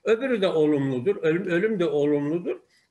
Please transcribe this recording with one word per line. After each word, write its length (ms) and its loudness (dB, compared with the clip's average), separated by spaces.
Öbürü 380 0
de 60 2
olumludur, 680 0
ölüm, 320 0
ölüm 320 0
de 60 0
olumludur. 760 0